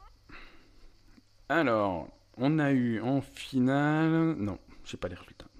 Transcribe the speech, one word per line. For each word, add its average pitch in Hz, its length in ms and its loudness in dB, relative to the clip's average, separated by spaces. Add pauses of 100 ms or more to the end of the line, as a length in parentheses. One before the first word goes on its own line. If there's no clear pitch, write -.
(1500)
Alors... 110 580 2 (300)
On 143 220 2
a 143 120 2
eu 120 300 2
en 131 200 0
finale, 151 1160 2
non, 98 200 -4 (280)
j'ai - 120 -12
pas 95 100 -6
les 90 80 -6
résultats. - 300 -20 (140)